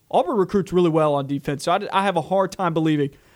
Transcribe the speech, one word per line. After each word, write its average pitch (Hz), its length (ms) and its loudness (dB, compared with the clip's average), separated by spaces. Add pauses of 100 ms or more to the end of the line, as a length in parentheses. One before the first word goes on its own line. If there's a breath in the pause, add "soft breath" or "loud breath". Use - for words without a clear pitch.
(100)
Auburn 269 260 0
recruits 185 360 0
really 175 180 4
well 156 240 2
on 139 140 -2
defense, 139 340 -4
so 170 80 -2
I, 196 220 0
I 196 100 2
have 190 140 0
a 160 60 -2
hard 190 280 0
time 170 240 -2
believing 156 360 0 (260 soft breath)